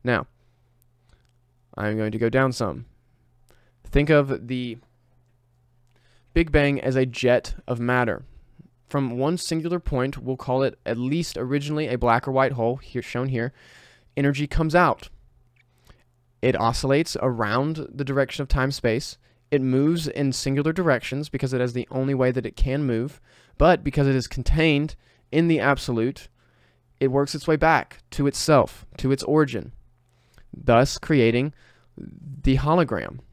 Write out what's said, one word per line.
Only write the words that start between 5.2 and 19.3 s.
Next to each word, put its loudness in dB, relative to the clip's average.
Big 2
Bang 4
as 0
a 2
jet 0
of -4
matter. 0
From -4
one 0
singular -4
point, -4
we'll -6
call -2
it -4
at -4
least -4
originally -4
a -4
black 2
or -4
white 2
hole, -2
here, -10
shown -6
here, -4
energy 0
comes 0
out. 2
It 2
oscillates 0
around -2
the -6
direction -2
of -8
time-space, 0